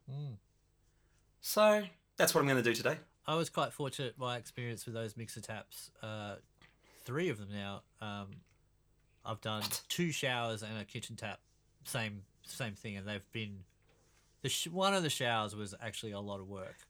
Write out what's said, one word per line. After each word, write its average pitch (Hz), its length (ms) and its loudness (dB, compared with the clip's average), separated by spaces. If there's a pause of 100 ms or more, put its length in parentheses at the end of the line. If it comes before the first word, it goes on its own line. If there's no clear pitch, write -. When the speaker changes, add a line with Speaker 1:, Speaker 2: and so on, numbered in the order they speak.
Speaker 1:
Mm. 135 280 -6 (1040)
Speaker 2:
So 214 460 8 (300)
that's - 180 8
what 156 60 8
I'm 143 60 6
gonna 131 140 8
do 117 140 6
today. 139 240 2 (280)
Speaker 1:
I 160 80 2
was 165 140 2
quite 147 240 0
fortunate, 131 440 -4
my 123 200 -2
experience 120 480 -6
with 117 80 -6
those 113 240 -4
mixer 110 240 -10
taps, - 480 -10 (140)
uh, 107 320 -6 (680)
three 160 240 -2
of 107 100 -4
them 101 120 -10
now, 101 320 -6 (180)
um, 101 400 -8 (840)
I've 107 180 -6
done 107 220 -2
Speaker 2:
What? - 260 -4
Speaker 1:
two 175 220 0
showers 120 500 0
and 110 160 -6
a 104 80 -6
kitchen 110 300 -10
tap, 101 260 -6 (440)
same, 104 380 -4 (200)
same 110 320 -6
thing, 101 220 -8
and 98 100 -8
they've 104 240 -6
been, 101 320 -6 (800)
the 143 60 0
sh-, - 180 0
one 190 260 4
of 190 80 4
the 151 80 2
showers 110 460 2
was 104 260 -6
actually 110 300 -6
a 101 80 -4
lot 101 200 -6
of 95 80 -10
work, 95 280 -10 (140)